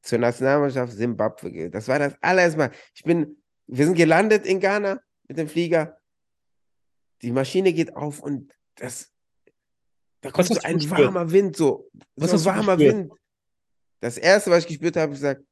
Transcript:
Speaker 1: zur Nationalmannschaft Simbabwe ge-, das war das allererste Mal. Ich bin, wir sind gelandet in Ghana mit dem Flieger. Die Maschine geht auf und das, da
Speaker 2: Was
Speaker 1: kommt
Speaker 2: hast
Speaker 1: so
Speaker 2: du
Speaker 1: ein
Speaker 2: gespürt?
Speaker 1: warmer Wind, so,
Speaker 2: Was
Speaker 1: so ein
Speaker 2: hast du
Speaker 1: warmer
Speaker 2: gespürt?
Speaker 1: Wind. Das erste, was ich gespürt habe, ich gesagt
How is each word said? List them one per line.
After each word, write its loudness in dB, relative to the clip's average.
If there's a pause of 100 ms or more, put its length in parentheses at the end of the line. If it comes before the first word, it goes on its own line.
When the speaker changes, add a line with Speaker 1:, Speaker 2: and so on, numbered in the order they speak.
Speaker 1:
zur -4
Nationalmannschaft -2
Simbabwe -6
ge-, -10
das -10
war 0
das -2
allererste 2
Mal. 0 (240)
Ich -20
bin, 0 (300)
wir 2
sind 2
gelandet 4
in -2
Ghana -2 (280)
mit -12
dem -6
Flieger. -2 (1200)
Die -8
Maschine 0
geht -4
auf -10
und -10 (240)
das, -14 (1080)
da -12
Speaker 2:
Was -16
Speaker 1:
kommt -2
Speaker 2:
hast 4
Speaker 1:
so 0
Speaker 2:
du -4
Speaker 1:
ein -2
Speaker 2:
gespürt? -2
Speaker 1:
warmer 2
Wind, 2
so, -2 (260)
Speaker 2:
Was -2
Speaker 1:
so -
ein 4
Speaker 2:
hast 2
du 4
Speaker 1:
warmer 0
Speaker 2:
gespürt? 6
Speaker 1:
Wind. -8 (880)
Das -8
erste, 4
was 6
ich -12
gespürt -4
habe, -2
ich -14
gesagt -4